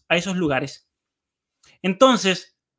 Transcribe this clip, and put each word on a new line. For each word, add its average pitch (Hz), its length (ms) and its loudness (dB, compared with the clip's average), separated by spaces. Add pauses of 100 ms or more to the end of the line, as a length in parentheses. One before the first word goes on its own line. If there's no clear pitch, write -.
a 165 80 4
esos 180 220 -2
lugares. 139 500 -2 (960)
Entonces, 190 720 0 (220)